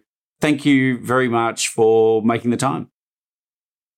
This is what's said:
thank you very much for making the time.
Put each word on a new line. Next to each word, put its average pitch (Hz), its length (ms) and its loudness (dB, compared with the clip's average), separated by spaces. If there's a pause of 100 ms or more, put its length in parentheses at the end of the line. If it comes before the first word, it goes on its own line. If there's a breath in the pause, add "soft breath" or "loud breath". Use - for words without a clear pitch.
(400)
thank 151 260 0
you 131 320 2
very 127 300 -2
much 117 400 -2
for 113 540 2
making 117 280 -2
the 117 80 -2
time. 143 320 -4 (1080)